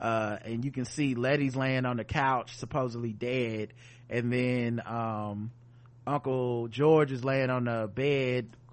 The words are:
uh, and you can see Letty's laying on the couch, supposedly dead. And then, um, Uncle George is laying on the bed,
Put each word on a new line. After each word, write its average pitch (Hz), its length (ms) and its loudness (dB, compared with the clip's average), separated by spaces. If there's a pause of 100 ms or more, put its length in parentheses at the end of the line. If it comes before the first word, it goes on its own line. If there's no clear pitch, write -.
uh, 110 420 0
and 117 220 -4
you 139 60 -4
can 127 140 -4
see 143 280 0
Letty's 131 420 2
laying 131 300 0
on 123 120 0
the 110 60 -4
couch, 135 540 0
supposedly 120 560 -4
dead. 113 600 -2 (360)
And 120 240 0
then, 123 520 0
um, 107 640 -4 (560)
Uncle 127 600 0
George 147 440 6
is 123 120 -4
laying 135 280 2
on 123 140 0
the 113 280 0
bed, 131 560 0 (240)